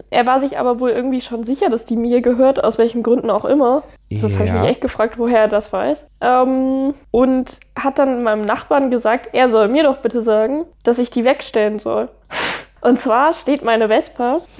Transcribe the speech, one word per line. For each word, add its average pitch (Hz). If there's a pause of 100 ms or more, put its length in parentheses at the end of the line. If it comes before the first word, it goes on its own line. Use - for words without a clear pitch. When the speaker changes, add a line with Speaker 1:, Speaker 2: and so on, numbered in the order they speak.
Speaker 1:
er 240
war 254
sich 277
aber 247
wohl 254
irgendwie 254
schon 233
sicher, 277
dass 233
die 226
mir 240
gehört, 254
aus 226
welchen 233
Gründen 226
auch 202
immer. 277 (260)
Das 104
hab -
ich 90
Speaker 2:
Ja. 92
Speaker 1:
mich 104
echt -
gefragt, -
woher 240
er 214
das 214
weiß. 226 (160)
Ähm, 262 (180)
und 254 (180)
hat 269
dann 262
meinem 214
Nachbarn 269
gesagt, 240
er 254
soll 220
mir 269
doch 269
bitte 240
sagen, 226 (200)
dass 240
ich 247
die 233
wegstellen 214
soll. 220 (720)
Und 254
zwar 262
steht 285
meine 226
Vespa 247 (200)